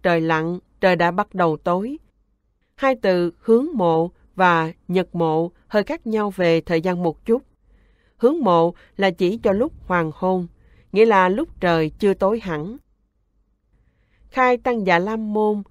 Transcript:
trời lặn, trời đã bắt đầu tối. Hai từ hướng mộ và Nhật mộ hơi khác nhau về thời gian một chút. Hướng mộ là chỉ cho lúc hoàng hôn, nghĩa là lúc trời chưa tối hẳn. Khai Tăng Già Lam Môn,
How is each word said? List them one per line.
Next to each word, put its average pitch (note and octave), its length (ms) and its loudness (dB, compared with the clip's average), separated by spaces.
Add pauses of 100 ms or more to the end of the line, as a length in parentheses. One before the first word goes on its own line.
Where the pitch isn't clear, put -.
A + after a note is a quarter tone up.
trời F3 180 2
lặn, E3 380 -2 (220)
trời F3+ 160 2
đã E3+ 140 2
bắt G3+ 240 -4
đầu E3 220 0
tối. G3+ 420 -4 (760)
Hai C4+ 280 0
từ F3 360 0
hướng A#3+ 360 2
mộ E3+ 360 0 (240)
và E3 380 0 (160)
Nhật F3+ 260 -2
mộ E3 360 0 (160)
hơi G#3 160 0
khác D4+ 240 -8
nhau G#3+ 240 -2
về E3+ 300 2
thời E3 200 -2
gian F3+ 220 -2
một E3 220 -4
chút. A#3 180 0 (720)
Hướng D4 240 2
mộ F3 340 4 (220)
là G3 140 2
chỉ F#3 260 -2
cho A3 160 0
lúc A#3+ 200 -2 (140)
hoàng E3+ 280 -2
hôn, F#3 320 -2 (460)
nghĩa G#3+ 140 4
là F#3+ 220 4
lúc A#3+ 320 -4
trời E3 380 0
chưa G3 160 2
tối G#3 260 -2
hẳn. F3+ 360 -8 (1500)
Khai B3 260 2
Tăng A#3 300 -2
Già F3 120 4
Lam G#3+ 340 -4
Môn, G#3+ 380 0